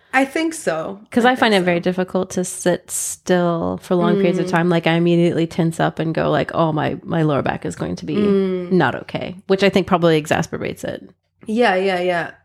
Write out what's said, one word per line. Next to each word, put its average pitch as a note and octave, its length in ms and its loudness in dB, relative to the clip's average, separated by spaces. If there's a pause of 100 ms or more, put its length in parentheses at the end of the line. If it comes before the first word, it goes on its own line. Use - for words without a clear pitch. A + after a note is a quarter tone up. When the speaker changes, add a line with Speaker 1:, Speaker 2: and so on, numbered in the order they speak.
(140)
Speaker 1:
I C4+ 120 2
think D#4+ 280 -4
so. F3 460 -6 (120)
Speaker 2:
'Cause A#3+ 140 2
Speaker 1:
I B3+ 60 8
Speaker 2:
I C4 40 2
find B3 180 2
Speaker 1:
think F#3+ 80 4
Speaker 2:
it F3 40 -2
very F3 120 2
Speaker 1:
so. F3 60 -4
Speaker 2:
difficult F#3 480 -2
to F#3 120 -2
sit - 480 -4
still F3 920 -2
for - 140 -2
long F3 200 2
periods F#3+ 240 2
of F3+ 80 -2
Speaker 1:
Mm. F#3 40 -4
Speaker 2:
time. F3 180 2
Like, E3+ 180 2
I E3 60 2
immediately E3+ 540 2
tense E3 320 -2
up D#3 200 -2
and D#3+ 140 -2
go, D3+ 160 0
like, D3 240 0
"Oh, E3 200 0
my, - 300 -2
my E3 200 -2
lower D3 180 2
back - 240 -4
is E3 100 -6
going F3 220 -6
to - 80 -14
be D3+ 100 -4
Speaker 1:
Mm. F#3+ 560 0
Speaker 2:
not D#3+ 320 4
okay," - 320 -8 (120)
which F#3+ 160 2
I G3 60 6
think F#3+ 180 2
probably E3 340 4
exacerbates - 600 -4
it. - 260 -10 (380)
Speaker 1:
Yeah, A3 280 2
yeah, F#3+ 260 0
yeah. F3 300 -2 (140)